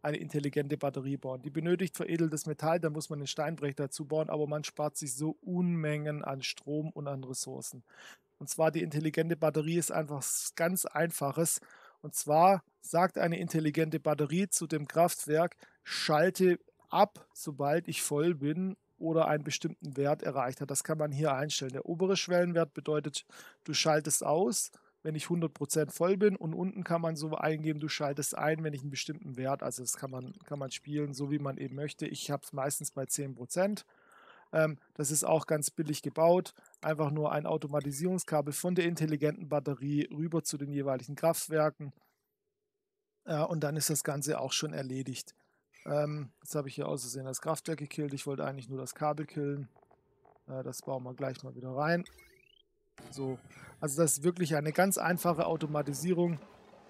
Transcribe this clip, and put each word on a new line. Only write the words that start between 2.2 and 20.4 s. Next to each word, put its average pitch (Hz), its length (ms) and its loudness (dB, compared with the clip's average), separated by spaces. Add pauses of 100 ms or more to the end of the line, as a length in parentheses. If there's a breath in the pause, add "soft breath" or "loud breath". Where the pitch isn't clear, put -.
Metall, 160 340 2
da 160 100 2
muss 151 200 -6
man 147 100 -4
den 139 80 -6
Steinbrech 147 480 -2
dazu 147 280 -4
bauen, 156 240 0
aber 151 200 0
man 151 160 -2
spart - 320 -4
sich 139 180 -4
so 151 260 -2
Unmengen 156 840 0
an 135 180 -4
Strom 147 480 -4
und 147 160 -8
an 135 160 -6
Ressourcen. 131 640 -8 (540 loud breath)
Und 151 120 -12
zwar 160 220 4
die 160 100 0
intelligente 160 540 0
Batterie 156 420 2
ist - 140 0
einfach 147 260 -2
s-, - 380 -4
ganz 175 280 0
einfaches. 160 760 0 (400 loud breath)
Und 147 140 -12
zwar 170 500 6 (160)
sagt 170 380 2
eine 170 200 2
intelligente 156 600 0
Batterie 151 480 2
zu - 180 -2
dem 151 220 -2
Kraftwerk, 160 680 4 (280 soft breath)
„Schalte 175 720 4 (320)
ab, 196 420 4
sobald 147 540 -2
ich - 160 -4
voll 156 320 2
bin 160 420 -2 (220)
oder 160 280 2
einen 151 160 2
bestimmten 147 540 -6
Wert 143 260 2
erreicht 131 380 -2